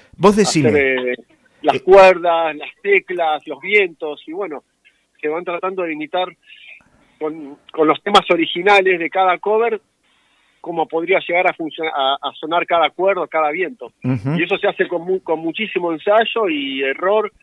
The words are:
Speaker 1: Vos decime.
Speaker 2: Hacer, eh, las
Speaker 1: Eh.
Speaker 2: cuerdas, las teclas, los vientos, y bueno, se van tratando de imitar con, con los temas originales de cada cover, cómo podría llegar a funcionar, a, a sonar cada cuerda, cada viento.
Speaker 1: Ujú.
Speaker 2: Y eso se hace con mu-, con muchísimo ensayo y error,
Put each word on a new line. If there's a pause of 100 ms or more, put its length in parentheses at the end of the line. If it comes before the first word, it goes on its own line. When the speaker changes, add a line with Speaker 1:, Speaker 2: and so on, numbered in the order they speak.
(160)
Speaker 1:
Vos
decime.
Speaker 2:
Hacer, (100)
eh, (460)
las
Speaker 1:
Eh.
Speaker 2:
cuerdas,
las (140)
teclas,
los
vientos,
y
bueno, (580)
se
van
tratando
de
imitar (920)
con, (160)
con
los
temas
originales
de
cada
cover, (800)
cómo
podría
llegar
a
funcionar,
a,
a
sonar
cada
cuerda,
cada
viento. (120)
Speaker 1:
Ujú.
Speaker 2:
Y
eso
se
hace
con
mu-,
con
muchísimo
ensayo
y
error, (100)